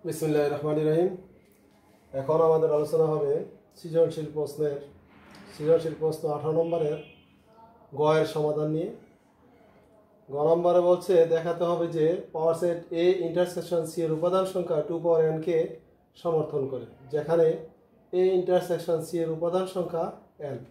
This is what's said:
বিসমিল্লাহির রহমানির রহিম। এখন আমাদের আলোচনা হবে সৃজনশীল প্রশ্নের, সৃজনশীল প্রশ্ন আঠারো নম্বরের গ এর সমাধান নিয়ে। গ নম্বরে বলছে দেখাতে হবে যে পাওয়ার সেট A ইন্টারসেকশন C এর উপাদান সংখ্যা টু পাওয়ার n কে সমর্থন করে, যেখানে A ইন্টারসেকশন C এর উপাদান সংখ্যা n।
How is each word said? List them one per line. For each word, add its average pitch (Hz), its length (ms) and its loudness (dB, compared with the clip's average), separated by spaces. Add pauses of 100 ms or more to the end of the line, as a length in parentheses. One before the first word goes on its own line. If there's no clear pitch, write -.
বিসমিল্লাহির 147 500 0
রহমানির 151 360 0
রহিম। 180 220 2 (1000)
এখন 135 260 0 (100)
আমাদের 156 280 4
আলোচনা 160 360 2
হবে 143 200 0 (460)
সৃজনশীল 160 560 0
প্রশ্নের, 147 440 -4 (760)
সৃজনশীল 160 460 2
প্রশ্ন 156 220 -2 (140)
আঠারো 151 240 -2
নম্বরের 160 380 0 (1000)
গ 151 40 2 (160)
এর 156 160 2
সমাধান 151 400 0
নিয়ে। 180 160 -4 (1400)
গ 135 80 -8 (140)
নম্বরে 175 380 6
বলছে 180 260 2 (200)
দেখাতে 165 360 -2
হবে 170 160 0 (100)
যে 156 100 2 (280)
পাওয়ার 160 260 0
সেট 170 180 0 (240)
A - 20 2 (220)
ইন্টারসেকশন 170 640 -2
C - 20 -14 (120)
এর 160 140 -2
উপাদান 175 340 2
সংখ্যা 170 260 -2 (100)
টু 170 60 -4 (100)
পাওয়ার 165 180 4 (140)
n - 100 -4
কে 170 100 0 (680)
সমর্থন 151 400 -2 (100)
করে, 117 140 -10 (260)
যেখানে 160 340 2 (760)
A - 20 4 (160)
ইন্টারসেকশন 175 680 0
C - 20 -16 (140)
এর 160 140 -2
উপাদান 170 280 -2 (100)
সংখ্যা 170 300 -4 (500)
n। 117 40 -12 (120)